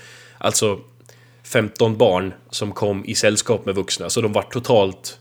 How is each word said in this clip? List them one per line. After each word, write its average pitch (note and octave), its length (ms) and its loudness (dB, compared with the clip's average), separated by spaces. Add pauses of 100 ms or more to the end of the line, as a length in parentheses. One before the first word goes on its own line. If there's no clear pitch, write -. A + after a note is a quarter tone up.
(380)
alltså G#2 420 -2 (640)
femton A2 520 0
barn F#2+ 360 2 (180)
som G#2 220 -6
kom G2+ 320 -2
i G#2 100 -8
sällskap G#2+ 520 0
med G2 80 -2
vuxna. F#2 360 -4
Så B2 100 0
de G#2+ 120 0
var G#2 100 2
totalt G#2+ 800 0